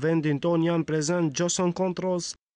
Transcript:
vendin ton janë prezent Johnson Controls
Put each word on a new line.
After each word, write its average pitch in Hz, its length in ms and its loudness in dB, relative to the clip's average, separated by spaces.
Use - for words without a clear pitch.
vendin 151 400 2
ton 170 240 2
janë 170 240 0
prezent 156 500 0
Johnson 175 320 0
Controls 180 600 -2